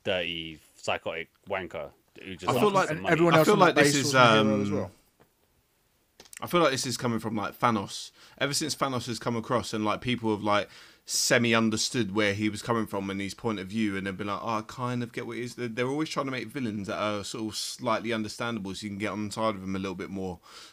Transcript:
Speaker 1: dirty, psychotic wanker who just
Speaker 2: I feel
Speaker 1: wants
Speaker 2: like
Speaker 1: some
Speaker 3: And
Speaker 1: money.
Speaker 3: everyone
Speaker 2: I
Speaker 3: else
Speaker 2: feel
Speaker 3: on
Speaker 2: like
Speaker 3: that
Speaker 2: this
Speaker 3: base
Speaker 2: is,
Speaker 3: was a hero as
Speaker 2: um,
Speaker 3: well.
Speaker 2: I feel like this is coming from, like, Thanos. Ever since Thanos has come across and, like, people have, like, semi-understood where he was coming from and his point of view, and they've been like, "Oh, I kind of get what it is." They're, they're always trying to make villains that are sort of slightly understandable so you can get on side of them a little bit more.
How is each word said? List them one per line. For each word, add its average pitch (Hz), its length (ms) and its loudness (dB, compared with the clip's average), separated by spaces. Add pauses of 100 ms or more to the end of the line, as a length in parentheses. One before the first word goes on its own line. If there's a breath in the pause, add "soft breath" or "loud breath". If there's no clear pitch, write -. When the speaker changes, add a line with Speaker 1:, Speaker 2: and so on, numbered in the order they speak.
Speaker 1:
dirty, 85 540 -2 (180)
psychotic 85 520 -4 (200)
wanker 87 420 -6 (320)
who 95 140 -12
just 92 120 -6
Speaker 2:
I 123 40 2
feel 143 100 2
Speaker 1:
wants 208 120 4
Speaker 2:
like 185 140 4
Speaker 1:
some 156 80 -4
Speaker 3:
And 175 80 -8
Speaker 1:
money. 180 80 0
Speaker 3:
everyone 165 220 6
Speaker 2:
I 160 40 8
Speaker 3:
else 156 80 6
Speaker 2:
feel 170 80 8
Speaker 3:
on 196 60 6
Speaker 2:
like 175 160 8
Speaker 3:
that 151 80 8
Speaker 2:
this 147 80 6
Speaker 3:
base 143 80 2
Speaker 2:
is, 131 60 0
Speaker 3:
was 139 80 2
a 123 180 10
hero 107 300 6
as 101 60 -2
Speaker 2:
um, 101 80 -2
Speaker 3:
well. 95 140 -4 (1500)
Speaker 2:
I 120 40 -6
feel 175 140 2
like 156 100 6
this 131 160 -2
is 120 100 -2
coming 117 220 0
from, 113 180 -4
like, 101 220 -4
Thanos. 107 540 -2 (260 soft breath)
Ever 143 160 0
since 143 200 -2
Thanos 131 320 -2
has 117 120 -6
come 120 180 -2
across 113 380 -2
and, 107 100 -2
like, 104 160 0
people 113 340 -2
have, 101 80 -4
like, 104 280 2 (340 soft breath)
semi-understood 113 1080 2
where 104 180 2
he 107 160 0
was 104 140 -4
coming 113 240 0
from 98 240 -4
and 98 100 -4
his 98 140 -6
point 107 260 -4
of 95 60 -8
view, 104 300 0
and 98 100 -4
they've 98 100 -6
been 101 120 -6
like, 101 140 -4
"Oh, 98 60 -6
I 110 140 -2
kind 123 400 -6
of 117 100 -8
get 120 140 -8
what 113 100 -8
it 117 80 -6
is." 120 100 -10
They're, 120 140 -6
they're 123 200 -2
always 151 200 -2
trying 143 180 -4
to 135 60 -4
make 120 160 -6
villains 110 380 -4
that 98 120 -4
are 104 260 -2
sort 110 280 -8
of - 40 -10
slightly 113 560 -4
understandable 107 600 -4
so 98 100 -10
you 104 60 -8
can 101 80 -8
get 104 120 -2
on 104 200 -4
side 110 240 0
of 95 60 -12
them 95 160 -4
a - 20 -4
little 95 160 -4
bit 90 140 -8
more. 92 300 -6 (340 loud breath)